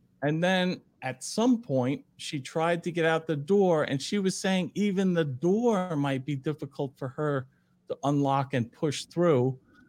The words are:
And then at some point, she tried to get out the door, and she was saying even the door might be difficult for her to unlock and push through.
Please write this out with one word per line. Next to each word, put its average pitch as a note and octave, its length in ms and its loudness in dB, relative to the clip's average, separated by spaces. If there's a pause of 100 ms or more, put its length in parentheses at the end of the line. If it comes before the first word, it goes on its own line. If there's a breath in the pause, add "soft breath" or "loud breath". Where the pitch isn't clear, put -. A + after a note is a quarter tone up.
(220)
And D#3 200 0
then F#3 380 0 (220)
at C3 200 -8
some A#3 400 2
point, C3+ 420 -2 (120)
she - 240 -8
tried E3 420 -2
to F3+ 80 -6
get E3 140 0
out D#3+ 240 2
the D#3+ 80 0
door, F3 480 4
and C#3 180 -2
she - 160 -2
was F#3+ 180 0
saying F#3 380 0
even F#3+ 400 2
the E3 100 2
door F3+ 720 0
might C#3 320 -2
be D3+ 80 -4
difficult C#3+ 640 -6
for C#3+ 100 -8
her C#3 400 -2 (400)
to - 160 -8
unlock C#3 520 0
and A#2 180 -2
push - 320 -4
through. C3 520 2 (320 soft breath)